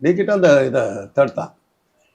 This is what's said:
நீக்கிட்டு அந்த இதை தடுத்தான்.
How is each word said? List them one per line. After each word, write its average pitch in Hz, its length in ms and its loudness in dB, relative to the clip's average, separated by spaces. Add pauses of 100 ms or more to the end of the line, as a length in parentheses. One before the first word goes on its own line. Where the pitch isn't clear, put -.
நீக்கிட்டு 180 300 -2
அந்த 160 340 4
இதை 127 160 -2
தடுத்தான். 113 720 -4 (600)